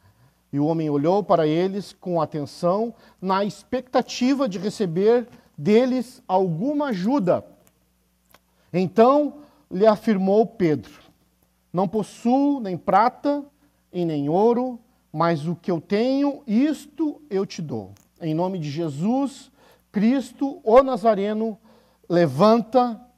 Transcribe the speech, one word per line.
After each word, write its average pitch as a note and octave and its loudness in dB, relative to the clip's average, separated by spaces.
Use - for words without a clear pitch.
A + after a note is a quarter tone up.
E C#3+ -4
o C#3+ 0
homem D#3+ -2
olhou D3+ 0
para E3 2
eles F3+ -2
com F3 -6
atenção, F3 -4
na F#3+ -2
expectativa B3+ -2
de F#3+ -8
receber G3+ 0
deles A#3+ 0
alguma G3 -2
ajuda. F#3+ 0
Então A#3+ 2
lhe F#3 0
afirmou G3+ 4
Pedro: - -2
"Não F#3 0
possuo C4 -2
nem F#3 -6
prata C#4+ 0
e F3+ -4
nem D3+ -2
ouro, A#3 0
mas D#3+ -2
o F3 -4
que - -8
eu E3+ -2
tenho, C4+ -2
isto D4 -2
eu G3 -2
te - -10
dou. A2+ -10
Em D#3+ -4
nome F#3 -4
de D3+ -6
Jesus E3+ -4
Cristo, C4 -2
o A#3+ 6
Nazareno, G#3+ -2
levanta G#3+ 2